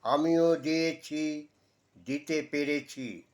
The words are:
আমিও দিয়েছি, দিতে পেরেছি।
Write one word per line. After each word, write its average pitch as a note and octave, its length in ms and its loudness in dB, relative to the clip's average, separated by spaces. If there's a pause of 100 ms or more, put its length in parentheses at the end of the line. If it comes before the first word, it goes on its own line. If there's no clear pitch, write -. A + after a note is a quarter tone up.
আমিও E3 540 4
দিয়েছি, D#3 680 -2 (720)
দিতে D3 540 -4
পেরেছি। C#3+ 580 -2 (260)